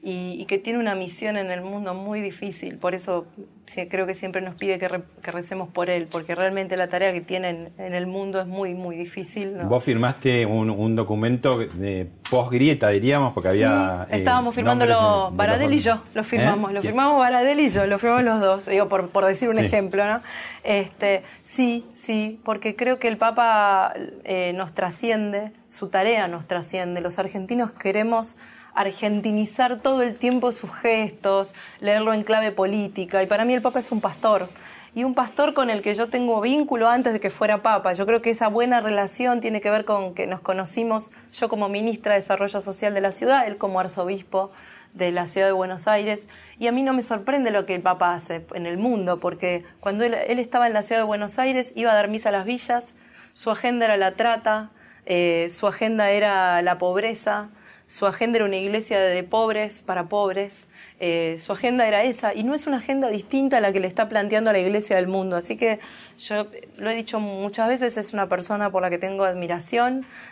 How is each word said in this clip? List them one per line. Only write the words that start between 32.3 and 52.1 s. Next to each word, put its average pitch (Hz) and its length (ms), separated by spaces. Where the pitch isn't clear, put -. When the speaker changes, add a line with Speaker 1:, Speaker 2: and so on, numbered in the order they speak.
Speaker 1:
política, 196 720
y 190 40
para 208 180
mí 247 80
el 254 80
Papa 247 200
es - 120
un 214 80
pastor, 190 480
y 233 100
un 262 100
pastor 285 380
con 269 160
el 214 140
que 208 120
yo 226 120
tengo 233 340
vínculo 254 480
antes 247 240
de 214 80
que 202 80
fuera 208 340
Papa. 196 300
Yo 190 140
creo 233 160
que 233 80
esa 226 180
buena 240 320
relación 214 600
tiene 220 200
que 208 80
ver 214 160
con 196 300
que 185 120
nos 185 140
conocimos, 220 720
yo 226 180
como 208 180
ministra 214 460
de 196 60
Desarrollo 202 420
Social 196 320
de 196 80
la 190 100
ciudad, 247 340
él 202 120
como 190 200
arzobispo 190 760
de 180 180
la 175 140
ciudad 190 220
de 196 40
Buenos 185 340
Aires, 208 420
y 226 80
a 233 60
mí 262 100
no 269 120
me 247 80
sorprende 240 480
lo 202 160
que 190 80
el 180 80
Papa 180 320
hace 170 400
en 175 100
el 170 140
mundo, 190 420
porque 180 440
cuando 208 240
él, 233 100
él 247 240
estaba 240 280
en 226 60
la 214 100
ciudad 226 200
de 214 40
Buenos 208 320
Aires, 254 380
iba 226 160
a - 20
dar 208 140
misa 214 220